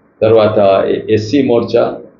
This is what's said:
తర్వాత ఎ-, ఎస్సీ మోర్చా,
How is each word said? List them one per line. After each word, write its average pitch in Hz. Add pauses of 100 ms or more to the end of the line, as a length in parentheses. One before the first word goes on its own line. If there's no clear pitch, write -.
(220)
తర్వాత 104
ఎ-, -
ఎస్సీ 110
మోర్చా, 117 (200)